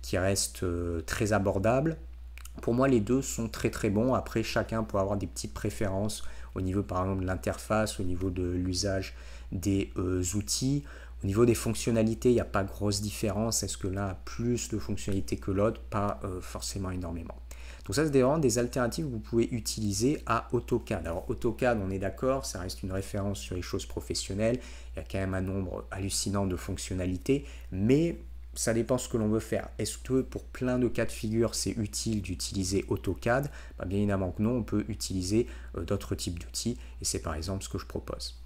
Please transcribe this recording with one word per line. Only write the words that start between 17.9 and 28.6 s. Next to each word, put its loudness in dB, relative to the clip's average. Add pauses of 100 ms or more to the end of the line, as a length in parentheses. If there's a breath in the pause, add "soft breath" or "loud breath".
ça, 6
c'est 2
vraiment 6
des 4
alternatives 0
que -4
vous -4
pouvez 2
utiliser 0
à 0
AutoCAD. 0
Alors -4
AutoCAD, 2
on 0
est -2
d'accord, 0
ça -6
reste -6
une -2
référence -2
sur -6
les -4
choses -4
professionnelles. -2 (340 loud breath)
Il -6
y -8
a -8
quand -2
même 0
un 0
nombre -2
hallucinant 0
de 0
fonctionnalités, 0 (280 loud breath)
mais 4 (340)
ça 0